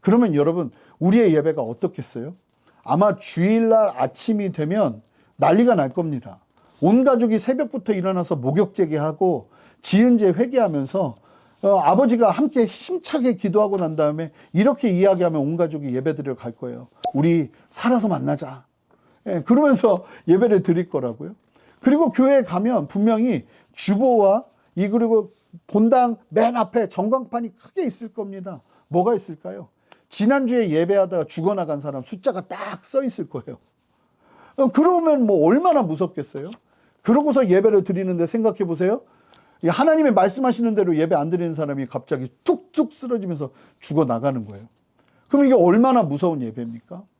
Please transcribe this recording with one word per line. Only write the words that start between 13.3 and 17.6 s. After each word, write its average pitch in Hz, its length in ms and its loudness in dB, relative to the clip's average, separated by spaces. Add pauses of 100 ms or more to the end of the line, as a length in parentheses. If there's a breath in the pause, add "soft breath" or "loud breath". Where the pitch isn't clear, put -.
기도하고 202 400 0
난 160 220 -4
다음에 151 340 -2 (220 soft breath)
이렇게 233 360 2
이야기하면 175 520 2
온 156 160 -4
가족이 151 360 -4
예배드리러 139 440 -4
갈 120 160 -12
거예요. 123 340 -14 (260 loud breath)
"우리 156 380 0 (180 soft breath)